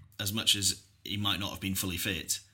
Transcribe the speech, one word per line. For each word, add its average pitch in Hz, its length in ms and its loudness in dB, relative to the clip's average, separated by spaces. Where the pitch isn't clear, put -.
as 101 140 -2
much 110 220 4
as 95 260 2
he - 120 -4
might 101 240 2
not 101 120 -2
have - 80 -8
been 98 160 -2
fully 92 220 0
fit, 90 420 -2